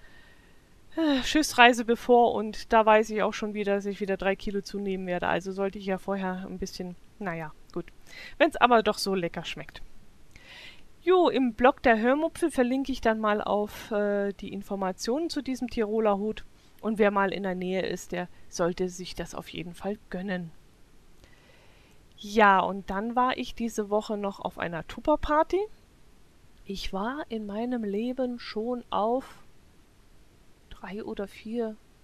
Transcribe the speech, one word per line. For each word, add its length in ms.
äh, 260
Schiffsreise 600
bevor 480
und 400
da 140
weiß 240
ich 120
auch 120
schon 180
wieder, 220
dass 100
ich 160
wieder 160
drei 180
Kilo 280
zunehmen 440
werde. 220
Also 240
sollte 260
ich 60
ja 140
vorher 480
ein 120
bisschen, 380
naja, 340
gut. 100
Wenn's 180
aber 260
doch 140
so 180
lecker 300
schmeckt. 380
Jo, 260
im 240
Blog 300
der 160
Hörmupfel 520
verlinke 400
ich 120
dann 180
mal 220
auf, 480
äh, 420
die 220
Informationen 720
zu 140
diesem 260
Tiroler 480
Hut. 300
Und 180
wer 120
mal 200
in 120
der 120
Nähe 280
ist, 300
der 160
sollte 400
sich 260
das 200
auf 140
jeden 260
Fall 240
gönnen. 420
Ja, 440
und 280
dann 280
war 200
ich 180
diese 360
Woche 260
noch 240
auf 180
einer 280
Tupperparty. 720
Ich 300
war 340
in 160
meinem 400
Leben 540
schon 500
auf 560
drei 340
oder 240
vier 480